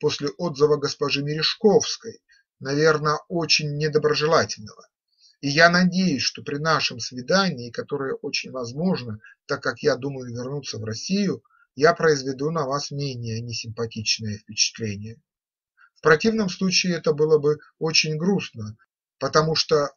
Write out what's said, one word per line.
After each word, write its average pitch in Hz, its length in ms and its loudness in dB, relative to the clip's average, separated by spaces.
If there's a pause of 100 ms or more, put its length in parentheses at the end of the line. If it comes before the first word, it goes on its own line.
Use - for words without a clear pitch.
после 143 300 -2
отзыва 147 480 2
госпожи 143 440 -2
Мережковской, - 1000 0 (380)
наверно, 151 720 2
очень 156 480 0
недоброжелательного. 147 1120 0 (540)
И 139 60 -2
я 165 220 6
надеюсь, 180 520 2
что - 200 -6
при 143 140 -6
нашем 135 420 -2
свидании, 127 720 -2
которое 135 440 -6
очень - 360 -8
возможно, 127 720 -4 (260)
так 139 160 -6
как 113 220 -4
я 139 100 4
думаю 127 400 -8
вернуться 123 440 -8
в 107 60 -8
Россию, 151 600 -2 (320)
я 156 160 6
произведу 143 600 0
на 156 140 -2
вас 143 260 -4
менее 120 480 -6
несимпатичное 113 960 -6
впечатление. 107 840 -6 (760)
В - 60 -18
противном 202 460 4
случае 180 460 0
это 160 180 0
было 156 260 4
бы 151 200 0 (200)
очень 156 380 0
грустно, 151 600 -4 (420)
потому 156 380 2
что 147 400 2